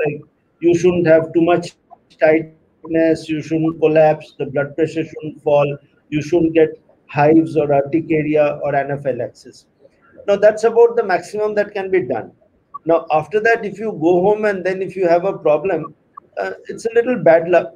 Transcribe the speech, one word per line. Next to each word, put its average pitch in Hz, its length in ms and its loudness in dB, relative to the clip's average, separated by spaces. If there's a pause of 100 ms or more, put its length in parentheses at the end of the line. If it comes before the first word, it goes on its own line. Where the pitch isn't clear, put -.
like, 147 160 -6 (380)
you 170 180 4
shouldn't 170 300 2
have 160 260 4
too 170 80 2
much 170 320 0 (460)
tightness, 160 1080 -2
you 151 120 -4
shouldn't 160 380 -4
collapse, 156 600 2
the 139 60 -4
blood 139 300 -6
pressure 160 280 -2
shouldn't 156 400 -12
fall, 143 340 0 (320)
you 147 120 -2
shouldn't 165 320 0
get 156 260 2 (280)
hives 156 500 2
or 147 160 0
urticaria 151 920 0
or 143 120 -4
anaphylaxis. 139 920 -6 (640)
Now, 202 80 2
that's 208 300 4
about 233 300 4
the 226 80 0
maximum 208 520 -4
that 202 180 -2
can 190 160 -8
be 185 120 0
done. 113 300 -8 (540)
Now, 165 260 0
after 156 280 -2
that, 220 260 0
if 196 140 -10
you 214 140 -8
go 170 280 2
home 214 240 0
and 196 180 -2
then 190 180 -4
if 175 140 -8
you 185 120 0
have 175 180 2
a 190 100 -2
problem, 156 600 -2 (420)
uh, 190 140 -6 (160)
it's - 180 -14
a 226 80 -6
little 233 300 0
bad 165 260 4
luck. 170 260 0